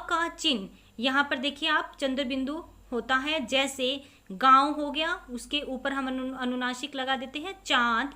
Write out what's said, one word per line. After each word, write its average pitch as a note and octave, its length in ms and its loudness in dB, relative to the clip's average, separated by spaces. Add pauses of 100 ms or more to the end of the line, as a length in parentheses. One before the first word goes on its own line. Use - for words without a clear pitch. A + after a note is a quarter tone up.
का E4+ 200 2
चिन्ह C#4+ 400 -2 (300)
यहाँ C4 240 2
पर C#4+ 140 -2
देखिए C#4+ 320 -2
आप, D#4+ 300 2
चंद्र C4+ 240 0
बिंदु C4+ 400 -2 (280)
होता A#3+ 240 0
है, C#4+ 300 0
जैसे C4+ 580 0 (280)
गांव C4+ 500 6
हो D4 100 -4
गया, D#4 220 0 (160)
उसके B3+ 320 -4
ऊपर C4 320 -4
हम C4+ 140 -2
अनु-, C4 300 -4
अनुनासिक B3 580 -4
लगा C4 200 -2
देते C4 240 -6
हैं। F#4+ 260 -10
चांद A#3+ 500 2